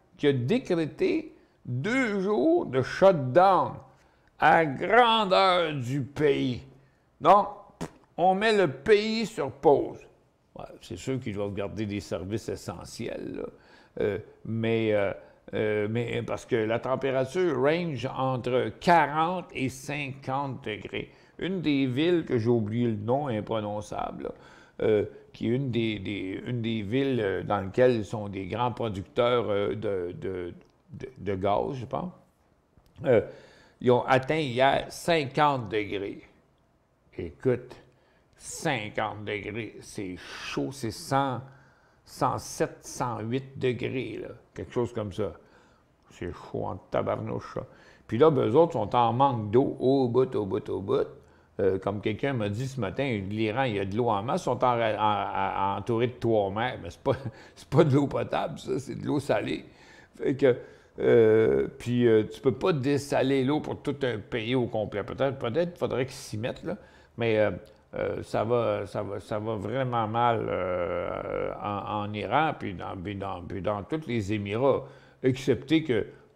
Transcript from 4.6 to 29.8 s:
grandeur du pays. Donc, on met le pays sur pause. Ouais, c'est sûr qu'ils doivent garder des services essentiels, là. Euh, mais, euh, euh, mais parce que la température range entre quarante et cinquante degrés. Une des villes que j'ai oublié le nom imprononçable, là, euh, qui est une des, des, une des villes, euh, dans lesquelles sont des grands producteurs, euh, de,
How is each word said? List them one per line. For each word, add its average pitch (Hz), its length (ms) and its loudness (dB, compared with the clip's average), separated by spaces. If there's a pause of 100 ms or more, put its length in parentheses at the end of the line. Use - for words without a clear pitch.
grandeur 185 1080 4
du 135 280 -2
pays. 135 600 0 (560)
Donc, 190 300 6 (680)
on 180 180 4
met 214 200 2
le 185 140 4
pays 220 560 2
sur 143 260 -6
pause. 123 480 4 (580)
Ouais, - 80 -14 (160)
c'est - 160 -12
sûr 131 220 -4
qu'ils 101 160 -8
doivent 101 180 -4
garder 98 320 -6
des 101 140 -4
services 98 500 -6
essentiels, - 840 -10
là. 50 80 -8 (560)
Euh, 107 200 0 (260)
mais, 113 480 0
euh, 101 180 2 (420)
euh, 107 360 0
mais 117 340 -4
parce - 220 -6
que 127 100 0
la 113 240 0
température 135 840 0
range 147 460 0 (100)
entre 123 600 0
quarante 165 760 4
et 131 140 -2
cinquante 135 960 -6
degrés. 107 480 -8 (280)
Une 185 200 -4
des 143 280 2
villes 156 360 2
que - 140 0
j'ai 113 120 2
oublié 117 380 2
le 113 80 0
nom 123 320 -2
imprononçable, 107 960 -4
là, - 80 -6 (520)
euh, 104 220 4 (280)
qui - 140 -4
est 117 80 2
une 135 160 -2
des, 113 280 0
des, 95 480 -6
une 123 140 -4
des 113 220 -2
villes, 131 360 0
euh, 92 240 0
dans 104 160 0
lesquelles 113 460 4
sont 107 240 -6
des 95 160 -8
grands 113 260 -2
producteurs, 113 800 0
euh, 101 260 0
de, 98 460 -4